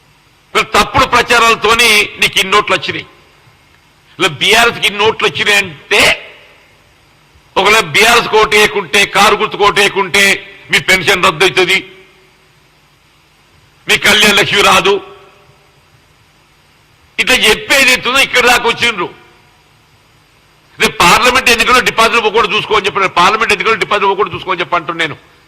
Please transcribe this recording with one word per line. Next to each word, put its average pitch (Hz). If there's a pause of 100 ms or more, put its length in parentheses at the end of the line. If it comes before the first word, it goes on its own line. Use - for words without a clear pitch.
(460)
ఇప్పుడు 214
తప్పుడు 214
ప్రచారాలతోని 226 (100)
నీకు 208
ఇన్ని 196
ఓట్లు 202
వచ్చినాయి. 160 (1120)
ఇలా 185
బీఆర్ఎస్కి 196
ఇన్ని 202
ఓట్లు 214
వచ్చినాయి 202
అంటే, 196 (1200)
ఒకవేళ 208
బీఆర్ఎస్ 214
ఓటు 208
వేయకుంటే, 202
కారు 202
గుర్తు 208
ఓటు 196
వేయకుంటే 196 (160)
మీ 180
పెన్షన్ 185
రద్దు 180
అవుతుంది, 185 (2000)
మీ 208
కళ్యాణ 208
లక్ష్మి 202
రాదు, 190 (2250)
ఇట్లా 254
చెప్పేది 247
ఎత్తుందో 247
ఇక్కడ 247
దాకా 247
వచ్చిండ్రు. 220 (1700)
రేపు 226
పార్లమెంట్ 247
ఎన్నికల్లో 240
డిపాజిట్ 226
పోకుండా 208
చూసుకోని 208
చెప్పారు. 190
పార్లమెంట్ 208
ఎన్నికల్లో 202
డిపాజిట్ 196
పోకుండా 196
చూసుకోని 175
చెప్పి 175
అంటున్నాను 165
నేను. - (140)